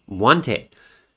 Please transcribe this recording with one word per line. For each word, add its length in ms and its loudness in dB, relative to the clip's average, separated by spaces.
want 400 0
it. 280 -8